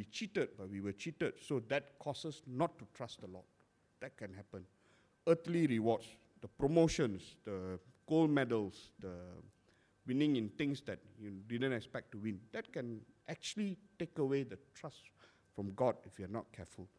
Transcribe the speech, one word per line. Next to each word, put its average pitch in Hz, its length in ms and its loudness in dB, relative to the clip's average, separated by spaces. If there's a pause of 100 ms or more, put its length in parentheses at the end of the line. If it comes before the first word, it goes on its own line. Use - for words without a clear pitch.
be 101 40 -6
cheated, - 520 -4
but 95 140 -10
we 101 100 -6
were 98 120 -2
cheated. 156 420 -4 (140)
So 135 200 0
that 139 300 -4
causes - 480 -8
not 139 320 -2
to 110 160 -16
trust - 260 -12
the 104 60 -12
Lord. 92 180 -14 (560)
That 131 160 -12
can 98 180 -10
happen. 98 300 -12 (640)
Earthly 165 400 6
rewards, 113 400 4 (340)
the 104 80 -12
promotions, 147 960 4
the 92 340 -6 (280)
gold 160 240 6
medals, 120 720 2
the 92 140 -10 (920)
winning 139 300 4
in 107 120 0 (120)
things 143 260 -2
that 98 140 -6 (200)
you 104 100 -10 (160)
didn't 120 280 0
expect 117 380 -6
to 110 60 -10
win, 104 220 -4 (120)
that 220 200 -10
can 120 280 -6 (280)
actually 196 480 -4 (220)
take - 200 -6
away 139 240 2
the 104 160 -8 (160)
trust - 280 -14 (520)
from 101 200 -4
God 117 220 4 (100)
if - 120 -20
you're 92 100 -10
not 110 240 -8
careful. 92 360 -14 (100)